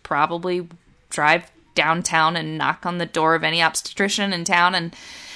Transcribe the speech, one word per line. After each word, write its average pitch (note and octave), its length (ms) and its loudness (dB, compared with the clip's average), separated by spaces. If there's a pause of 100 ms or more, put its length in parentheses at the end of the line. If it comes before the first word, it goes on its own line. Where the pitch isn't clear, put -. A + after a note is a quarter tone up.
probably F3 680 -2 (420)
drive D#3 420 2 (220)
downtown D#3+ 600 2
and D#3+ 220 -6
knock D3+ 300 -2
on F3 100 -4
the E3+ 80 -4
door D#3+ 300 2
of D#3+ 100 0
any E3 180 0
obstetrician G3+ 680 -2
in E3+ 120 -4
town F3 300 2
and E3+ 220 -4 (400)